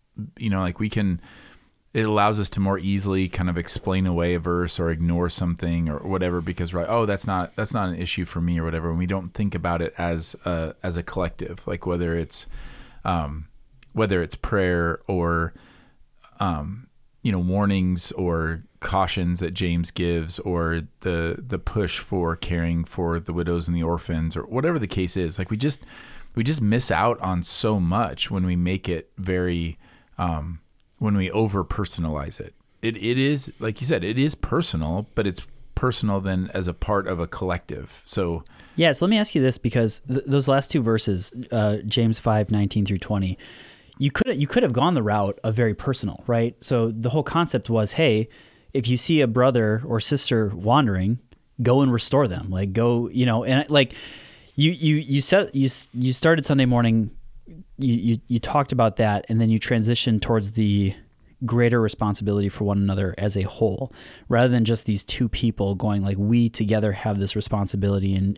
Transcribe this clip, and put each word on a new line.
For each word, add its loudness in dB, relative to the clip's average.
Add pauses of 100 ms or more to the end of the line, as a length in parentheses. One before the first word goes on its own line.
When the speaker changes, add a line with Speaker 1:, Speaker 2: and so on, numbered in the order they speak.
(380)
Speaker 1:
You -4
know, 0
like, -2
we -2
can, 0 (720)
it 0
allows 2
us -2
to -4
more 2
easily 0
kind -2
of -2
explain -2
away 2
a 0
verse -2
or 0
ignore 0
something -2
or -4
whatever, -2
because, -6
right, -2
oh, 2
that's -2
not, -2
that's -4
not -2
an -6
issue -4
for -6
me 0
or -2
whatever. -4
And -2
we -2
don't -4
think -2
about -2
it -4
as -4 (100)
a, -4
as -4
a -4
collective, -6
like, -6
whether -2
it's, -6 (560)
um, -4 (440)
whether 0
it's -8
prayer 0
or, 0 (880)
um, -4 (340)
you 0
know, 0
warnings 0
or -2 (180)
cautions 0
that -4
James 0
gives, -2
or -2 (180)
the, -4
the -6
push -4
for -2
caring -2
for -2
the -8
widows -2
and 0
the 0
orphans, -2
or -6
whatever -2
the -4
case -2
is. -4
Like, -6
we -4
just, -2 (540)
we 0
just -2
miss 2
out 2
on -2
so 0
much 0
when -2
we 0
make 0
it -4
very, -2 (400)
um, -4 (400)
when 2
we 0
over 0
personalize -4
it. -14 (300)
It, -2
it 0
is, 0
like -6
you -6
said, 0
it -2
is 2
personal, -2
but 0
it's -4 (320)
personal 0
then -2
as -2
a -2
part -2
of -2
a -2
collective. -6
So -2 (320)
Speaker 2:
Yeah, 4
so 0
let 4
me 4
ask 0
you 2
this, 2
because 0
th-, -2
those 2
last 2
two 0
verses, 0 (180)
uh, 2 (100)
James 2
five 2
nineteen 2
through 0
twenty, -2 (600)
you 0
could, 0
you 2
could 2
have 2
gone 4
the 2
route 0
of 0
very 4
personal, -4
right? 0
So 2
the -2
whole 0
concept -2
was, 2
hey, 2 (460)
if 0
you 2
see 4
a 4
brother 4
or 0
sister 2
wandering, 2 (440)
go 6
and 4
restore 2
them. -6
Like, -2
go, 2
you 2
know, 2
and, 2
like, 4 (640)
you, 4
you, 4
you 0
said, 4
you 4
s-, -2
you 0
started 4
Sunday 4
morning, 4 (680)
you, 2
you, 2
you 2
talked 0
about 4
that, 2
and 2
then 4
you 4
transitioned 2
towards 0
the 2 (520)
greater 4
responsibility 0
for -4
one 0
another 0
as -2
a 0
whole, -2 (340)
rather 4
than 4
just 0
these -2
two -2
people 0
going, 0
like, -2
we 4
together 0
have -2
this -2
responsibility, 0
and, 0